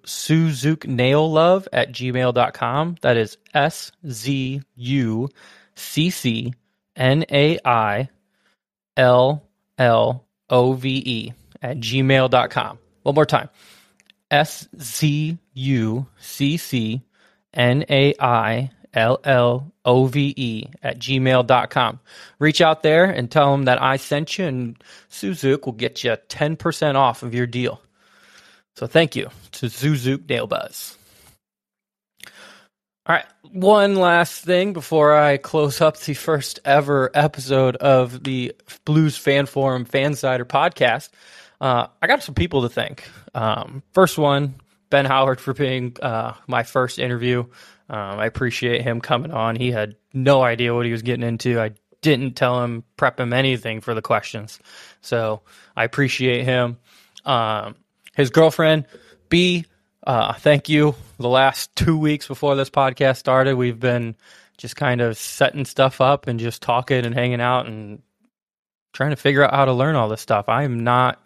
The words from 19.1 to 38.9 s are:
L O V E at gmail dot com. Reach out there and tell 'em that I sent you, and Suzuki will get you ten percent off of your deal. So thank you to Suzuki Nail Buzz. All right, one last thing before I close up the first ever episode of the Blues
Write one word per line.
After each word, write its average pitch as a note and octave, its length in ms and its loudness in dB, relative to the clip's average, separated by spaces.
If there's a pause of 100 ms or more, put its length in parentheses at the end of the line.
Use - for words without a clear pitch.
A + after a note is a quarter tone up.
L B2+ 480 0 (140)
O B2+ 220 4
V C#3 280 -2
E A2+ 300 -6 (180)
at B2 160 -6
gmail C3 480 2
dot A#2+ 220 4
com. B2 300 -2 (400)
Reach D3+ 220 2
out D#3+ 220 4
there D#3+ 220 4
and B2 240 -4
tell C#3 240 4
'em C#3 120 0
that B2 160 2
I C3 160 0
sent D3 400 -6
you, F#3+ 80 -4
and B2+ 380 -8 (260)
Suzuki D3 560 -2
will B2+ 80 -6
get A#2 300 -8
you A#2 120 -2 (140)
ten D#3 260 -4
percent D3+ 420 -2
off B2+ 260 2
of A#2 100 -8
your B2 140 -2
deal. A#2+ 340 -4 (920)
So B2 120 -10
thank E3 280 2
you G#2+ 140 -6 (240)
to B2 160 -6
Suzuki C#3 600 -2
Nail A#2 180 -2
Buzz. - 500 -8 (2000)
All E3 80 2
right, - 100 -4 (260)
one G3+ 440 4
last E3+ 480 2
thing F3+ 300 0
before D3+ 420 2
I D3 220 4
close D3+ 440 -2
up D#3 160 2
the - 160 -8
first C#3+ 500 -4
ever C#3 520 2
episode C3+ 640 2
of B2+ 460 2
the C3 300 -6 (320)
Blues D3+ 320 2